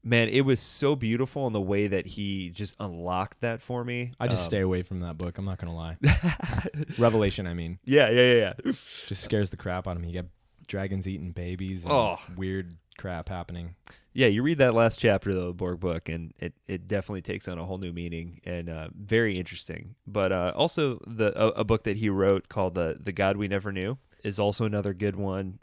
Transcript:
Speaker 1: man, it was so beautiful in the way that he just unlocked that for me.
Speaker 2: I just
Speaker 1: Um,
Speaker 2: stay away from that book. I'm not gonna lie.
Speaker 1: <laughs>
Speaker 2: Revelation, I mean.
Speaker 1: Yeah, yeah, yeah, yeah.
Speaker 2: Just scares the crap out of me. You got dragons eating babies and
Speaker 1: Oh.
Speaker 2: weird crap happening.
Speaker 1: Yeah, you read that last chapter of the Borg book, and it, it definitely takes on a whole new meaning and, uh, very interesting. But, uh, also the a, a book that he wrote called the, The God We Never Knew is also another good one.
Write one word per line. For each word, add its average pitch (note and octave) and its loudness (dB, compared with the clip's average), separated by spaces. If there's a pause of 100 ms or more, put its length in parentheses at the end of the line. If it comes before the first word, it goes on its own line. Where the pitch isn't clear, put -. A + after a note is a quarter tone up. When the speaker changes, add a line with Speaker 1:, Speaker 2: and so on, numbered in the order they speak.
Speaker 1:
man, A#2 4
it B2 4
was C3+ 4
so - 0
beautiful B2+ 0
in A2+ 0
the G#2+ 0
way G2+ 2
that F#2+ 0
he G2 -6
just F#2+ -10
unlocked F2+ -4
that A#2 -2
for A#2+ -6
me. A#2+ -6
Speaker 2:
I A#2+ 0
just A2+ 0
Speaker 1:
Um, - -4
Speaker 2:
stay G2+ 0
away F#2 2
from F2+ -6
that E2+ -8
book. F2 -6
I'm G2 -4
not F#2 -4
gonna E2+ -6
lie. E2 -8 (500)
Speaker 1:
<laughs> - -6
Speaker 2:
Revelation, G#2+ 4
I F2 -6
mean. E2+ -6
Speaker 1:
Yeah, C3+ 6
yeah, B2 8
yeah, G#2+ 6 (100)
yeah. - 0 (340)
Speaker 2:
Just - -8
scares G#2 0
the - -10
crap F2+ -6
out F2 -4
of E2+ -6
me. E2+ -6
You F2+ -6
got F2 -10 (380)
dragons F#2+ -2
eating F2+ -6
babies F2+ -6
and F2 0
Speaker 1:
Oh. G#2+ 4 (180)
Speaker 2:
weird F#2 -4 (240)
crap F2 -8
happening. F2 -8 (380)
Speaker 1:
Yeah, B2 6
you G#2+ 4
read D#3 2
that B2+ 6
last A#2 6
chapter G2+ 4
of F#2+ 0
the F2+ -2
Borg F2+ -4
book, E2+ -4
and E2 -6
it, E2+ -8 (120)
it F#2 -8
definitely G2 -4
takes F#2+ -8
on F2+ -6
a E2 -6
whole F#2 -6
new F2+ -6
meaning E2+ -8
and, E2+ -6
uh, D#2+ -8
very G#2+ 2
interesting. F2 -10 (120)
But, G2 2
uh, F2+ 2
also C#3+ 0
the A2 0
a, A2 6 (120)
a A2+ 2
book G#2+ 2
that G#2+ 0
he A2 0
wrote G2 4
called F#2 -2
the, E2 0
The F#2+ -6
God G2 2
We G#2 -2
Never G2 -2
Knew G2 -4 (260)
is G2+ -4
also G#2 2
another G#2 0
good G2 -2
one. F#2+ -4